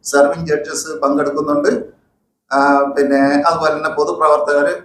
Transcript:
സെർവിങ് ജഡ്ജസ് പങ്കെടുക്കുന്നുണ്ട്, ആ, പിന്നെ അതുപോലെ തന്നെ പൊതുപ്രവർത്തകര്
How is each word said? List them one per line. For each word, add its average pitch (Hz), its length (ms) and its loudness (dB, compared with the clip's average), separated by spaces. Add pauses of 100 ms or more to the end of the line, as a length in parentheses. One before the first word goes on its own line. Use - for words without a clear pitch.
(100)
സെർവിങ് 143 400 2
ജഡ്ജസ് 151 400 -4 (120)
പങ്കെടുക്കുന്നുണ്ട്, 143 680 0 (840)
ആ, 139 40 2 (380)
പിന്നെ 139 260 2 (260)
അതുപോലെ 160 280 0
തന്നെ 151 220 -4
പൊതുപ്രവർത്തകര് 147 760 0 (100)